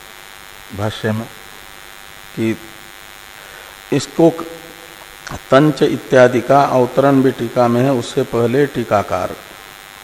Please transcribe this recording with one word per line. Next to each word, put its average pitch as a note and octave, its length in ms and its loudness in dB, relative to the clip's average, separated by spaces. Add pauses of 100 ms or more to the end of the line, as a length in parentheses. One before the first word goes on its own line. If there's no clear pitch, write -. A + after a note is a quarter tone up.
(760)
भाष्य G#2+ 360 -4
में, A2 140 -6 (1080)
कि A2+ 220 -2 (1300)
इसको D#3+ 400 2 (1160)
तंच C#3+ 320 4
इत्यादि B2+ 580 4
का C3+ 220 4
अवतरण C3+ 600 2
भी C3 80 6
टीका A#2+ 380 0
में A#2+ 140 2
है, C#3 100 2
उससे B2 300 -2
पहले A#2+ 440 0
टीकाकार। G2 720 -2 (680)